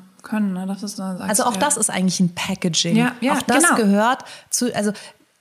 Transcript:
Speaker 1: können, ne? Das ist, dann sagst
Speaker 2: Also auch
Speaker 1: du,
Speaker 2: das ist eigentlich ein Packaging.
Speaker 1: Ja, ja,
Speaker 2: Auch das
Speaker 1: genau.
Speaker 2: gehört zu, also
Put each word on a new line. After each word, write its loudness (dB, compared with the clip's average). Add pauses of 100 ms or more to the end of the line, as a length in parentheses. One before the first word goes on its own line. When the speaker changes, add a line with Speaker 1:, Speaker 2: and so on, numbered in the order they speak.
(220)
Speaker 1:
können, -2
ne? -4
Das -6
ist, -10
dann -6
sagst -6
Speaker 2:
Also 2
auch 2
Speaker 1:
du, -6
Speaker 2:
das 0
ist -2
eigentlich 0
ein 2
Packaging. -2
Speaker 1:
Ja, 2
ja, 0
Speaker 2:
Auch 0
das 4
Speaker 1:
genau. 4
Speaker 2:
gehört 4 (260)
zu, -2
also 0 (500)